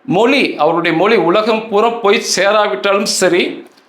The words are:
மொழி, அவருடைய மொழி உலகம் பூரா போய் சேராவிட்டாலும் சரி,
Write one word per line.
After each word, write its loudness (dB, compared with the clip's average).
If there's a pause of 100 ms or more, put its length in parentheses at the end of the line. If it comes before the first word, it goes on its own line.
மொழி, 0
அவருடைய 0
மொழி 2
உலகம் 0
பூரா 0
போய் 0 (140)
சேராவிட்டாலும் 0
சரி, -2 (240)